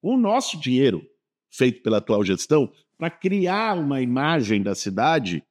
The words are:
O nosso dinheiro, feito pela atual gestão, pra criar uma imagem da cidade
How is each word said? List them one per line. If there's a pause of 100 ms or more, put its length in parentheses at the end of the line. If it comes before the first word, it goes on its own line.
O
nosso
dinheiro, (500)
feito
pela
atual
gestão, (240)
pra
criar
uma
imagem
da
cidade